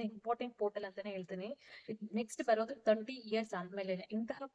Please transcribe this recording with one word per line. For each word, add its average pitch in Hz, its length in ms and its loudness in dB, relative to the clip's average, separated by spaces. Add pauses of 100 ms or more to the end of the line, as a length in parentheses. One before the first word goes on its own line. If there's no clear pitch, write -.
ಇಂಪಾರ್ಟೆಂಟ್ 226 540 -2
ಪೋರ್ಟಲ್ 208 260 2
ಅಂತಾನೆ 196 260 -6
ಹೇಳ್ತೀನಿ. 190 400 -4 (380)
ಇದ್ 214 160 -6 (100)
ನೆಕ್ಸ್ಟ್ 233 300 -2
ಬರೋದು 226 400 4
ತರ್ಟಿ 220 380 4
ಇಯರ್ಸ್ 220 320 0
ಆದ್ಮೇಲೆ. 185 420 -2 (140)
ಇಂತಹ 233 440 -2